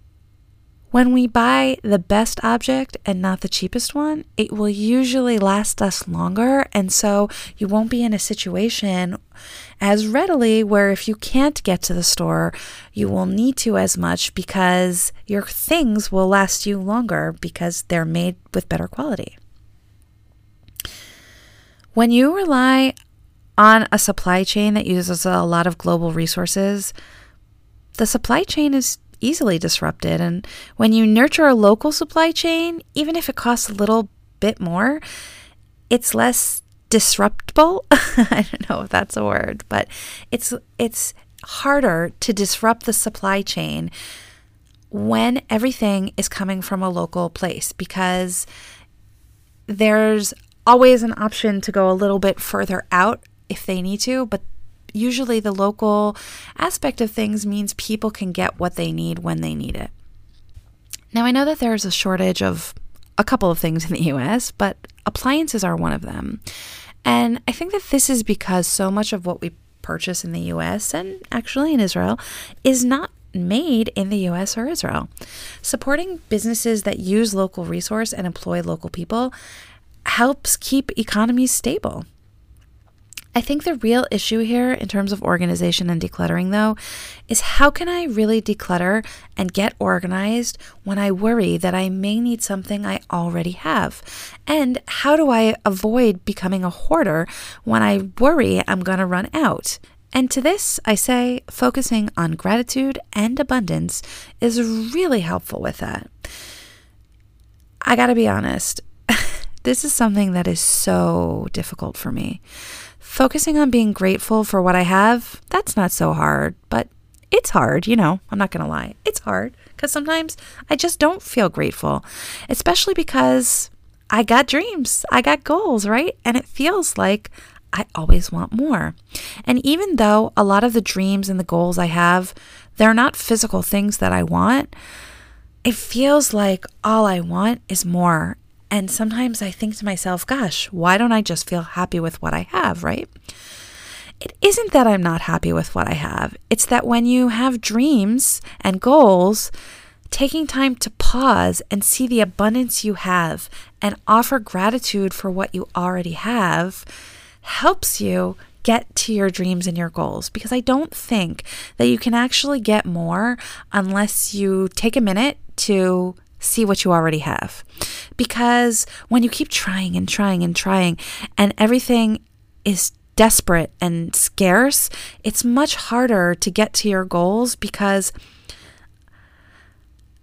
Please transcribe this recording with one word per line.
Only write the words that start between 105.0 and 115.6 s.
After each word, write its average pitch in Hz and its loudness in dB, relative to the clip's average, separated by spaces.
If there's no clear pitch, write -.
helpful - -6
with - -6
that. - -8
I - 2
gotta 247 4
be 226 4
honest, 190 -2
<laughs> - -2
this 254 0
is 294 -2
something 208 2
that 180 0
is 175 0
so 170 0
difficult - -8
for - -8
me. - -6
Focusing 294 0
on 269 4
being 226 4
grateful 190 0
for 202 0
what 180 4
I 180 4
have, 202 2
that's - -2